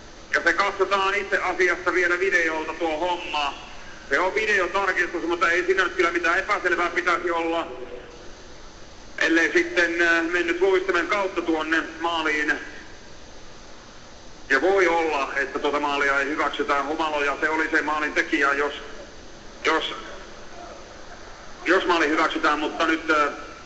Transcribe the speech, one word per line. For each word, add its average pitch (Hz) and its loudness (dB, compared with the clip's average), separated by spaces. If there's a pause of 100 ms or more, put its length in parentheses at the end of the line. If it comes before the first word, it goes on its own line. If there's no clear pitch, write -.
(340)
Ja 151 2
se 170 6
katsotaan 196 2
itse 196 0
asiassa 175 2
vielä 175 2
videolta 165 2
tuo 160 0
homma. 156 -2 (540)
Se 139 2
on 180 2
videotarkistus, 185 2
mutta 170 2
ei 175 2
siinä 190 4
nyt 175 -2
kyllä 170 4
mitään 170 2
epäselvää 180 0
pitäisi 175 0
olla, 165 0 (1500)
ellei 160 4
sitten, 170 2
äh, 170 4
mennyt 170 0
luistimen 185 2
kautta 190 0
tuonne 160 0 (180)
maaliin. 156 0 (2000)
Ja 135 4
voi 185 6
olla, 151 0
että 139 -2
tuota 147 0
maalia 143 2
ei 135 0
hyväksytä. 143 0
Humaloja, 147 -2
se 156 2
oli 156 0
se 156 2
maalin 151 -2
tekijä, 151 2
jos, 143 0 (880)
jos, 156 2 (1700)
jos 180 4
maali 165 4
hyväksytään, 156 2
mutta - 0
nyt, 160 2
äh, 151 4 (380)